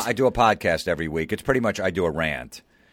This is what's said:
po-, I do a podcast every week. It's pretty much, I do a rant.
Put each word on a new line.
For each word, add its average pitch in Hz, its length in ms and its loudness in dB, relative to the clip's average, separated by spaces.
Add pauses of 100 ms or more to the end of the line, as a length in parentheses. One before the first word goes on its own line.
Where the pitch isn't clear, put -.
po-, 113 80 -4
I - 20 0
do 127 140 2
a 117 60 4
podcast 104 560 2
every 80 200 -2
week. 80 240 -2
It's 107 100 -6
pretty 131 180 2
much, 107 200 -2
I 95 100 0
do 90 140 0
a 82 60 2
rant. 73 520 -6 (300)